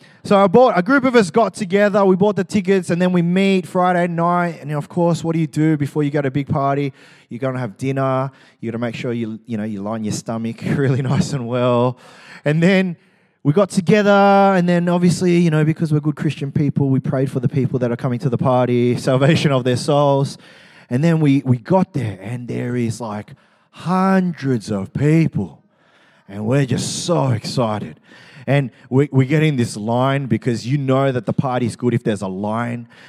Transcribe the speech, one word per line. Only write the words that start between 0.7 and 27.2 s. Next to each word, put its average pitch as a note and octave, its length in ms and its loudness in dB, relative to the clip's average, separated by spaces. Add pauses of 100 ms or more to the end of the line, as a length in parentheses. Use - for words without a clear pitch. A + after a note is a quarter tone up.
a F3+ 60 2
group B3 220 2
of B3+ 100 0
us G#3 160 4
got G#3+ 240 0
together, G3+ 500 2
we F#3+ 120 4
bought G#3 180 2
the G3 80 -2
tickets, F#3+ 480 0
and F3 100 -2
then F3+ 120 2
we F3+ 100 2
meet F#3 420 0
Friday F3+ 440 0
night. E3+ 520 -2
And D3 120 -10
of D3 160 -6
course, E3+ 340 0
what D#3+ 120 -2
do E3 40 0
you D#3+ 80 0
do D#3 300 0
before C#3+ 260 -4
you C#3+ 80 -2
go D3+ 100 -2
to C#3 60 -4
a B2+ 60 -2
big C#3 160 -4
party? C#3 440 -2 (360)
You're A#2+ 100 -12
gonna B2+ 220 -4
have A2 160 -8
dinner. C3+ 560 -2 (280)
You A2+ 120 -8
gotta A2+ 80 -8
make A#2 160 -6
sure B2+ 160 -6
you, A2 340 -6
you A#2 100 -8
know, G#2 60 -6
you G#2 200 -8
line A2 200 -6
your G#2 100 -4
stomach A2+ 500 -8
<laughs> - 140 -4
really C3 240 0
nice C3+ 320 -2
and B2+ 140 -6
well. B2 500 0 (480)
And D3+ 160 0
then F#3 360 2 (480)
we C#3+ 80 4
got F#3+ 180 2
together, G3+ 400 4
and G3 580 4
then F3 200 2
obviously, F3 500 2
you E3+ 120 4
know, D#3 140 2
because D#3 280 0
we're D3+ 80 2
good D3 160 -2
Christian C#3+ 340 -4
people, C#3+ 400 0
we C3+ 80 2
prayed C3 320 -2
for - 80 -6
the A#2+ 100 0
people C3 300 -2
that A#2+ 140 0
are A#2 40 -2
coming B2 220 -4
to C3 100 -4
the A#2 100 -2
party, B2 580 2
<laughs> - 20 -8
salvation C#3 540 2
of C3 100 2
their B2 140 0
souls. C#3+ 640 0 (520)
And C3 140 0
then D#3+ 160 2
we, C#3+ 240 2
we B2+ 120 2
got F#3 360 0
there, G#2+ 280 -6
and A#2+ 280 -10
there B2 260 -6
is, A#2 260 -2
like, G#2+ 340 -10 (360)
hundreds F3 1000 -2
of G2 200 -6
people, C#3+ 680 0 (640)
and G#2 200 -8
we're C3+ 200 2
just - 380 -4
so D3+ 240 0